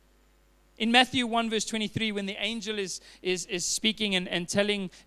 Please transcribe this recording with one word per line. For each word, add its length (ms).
In 140
Matthew 340
one 240
verse 160
twenty-three, 460
when 160
the 120
angel 380
is, 240
is, 240
is 180
speaking 480
and, 140
and 200
telling 440